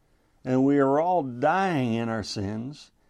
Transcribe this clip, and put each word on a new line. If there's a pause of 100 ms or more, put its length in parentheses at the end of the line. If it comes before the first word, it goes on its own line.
(440)
and
we
are
all
dying
in
our
sins (180)